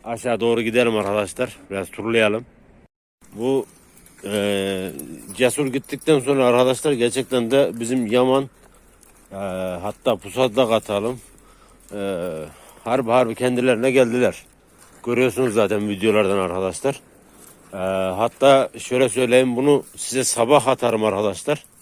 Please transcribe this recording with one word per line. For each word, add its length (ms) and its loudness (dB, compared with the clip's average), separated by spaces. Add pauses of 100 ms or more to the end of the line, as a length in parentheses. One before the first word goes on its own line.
aşağı 360 -4
doğru 220 2
gidelim 340 2
arkadaşlar. 640 -2 (140)
Biraz 180 -6
turlayalım. 560 0 (880)
Bu, 320 -2 (580)
e, 680 -2 (440)
Cesur 320 0
gittikten 520 0
sonra 260 2
arkadaşlar 460 2
gerçekten 600 0
de 220 4
bizim 340 -2
Yaman, 420 2 (840)
e, 40 -14 (460)
hatta 340 -2
Pusat 400 -2
da 140 2
katalım. 520 -2 (720)
E, 360 -6 (540)
harbi 280 -2
harbi 240 2
kendilerine 560 0
geldiler. 520 2 (600)
Görüyorsunuz 500 0
zaten 360 0
videolardan 480 2
arkadaşlar. 640 -4 (720)
E, 40 -12 (380)
hatta 640 4
şöyle 320 0
söyleyeyim, 460 2
bunu 280 2 (120)
size 280 -4
sabah 440 2
atarım 360 0
arkadaşlar. 600 -2 (160)